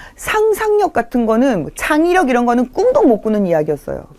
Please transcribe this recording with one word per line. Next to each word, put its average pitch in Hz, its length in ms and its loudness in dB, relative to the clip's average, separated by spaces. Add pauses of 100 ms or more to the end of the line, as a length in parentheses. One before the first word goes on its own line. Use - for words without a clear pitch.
(160)
상상력 427 800 0
같은 233 320 -2
거는, 226 380 0
뭐 143 120 -10
창의력 330 540 0
이런 240 160 0
거는 240 260 0
꿈도 508 320 2
못 240 180 2
꾸는 214 240 -2
이야기였어요. 156 600 -2 (140)